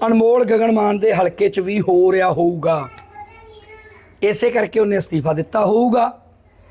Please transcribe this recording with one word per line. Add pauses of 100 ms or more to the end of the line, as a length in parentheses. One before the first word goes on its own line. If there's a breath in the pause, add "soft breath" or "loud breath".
ਅਨਮੋਲ
ਗਗਨ
ਮਾਨ
ਦੇ
ਹਲਕੇ
'ਚ
ਵੀ
ਹੋ
ਰਿਹਾ
ਹੋਊਗਾ, (1300)
ਇਸੇ
ਕਰਕੇ
ਉਹਨੇ
ਅਸਤੀਫਾ
ਦਿੱਤਾ
ਹੋਊਗਾ। (500 soft breath)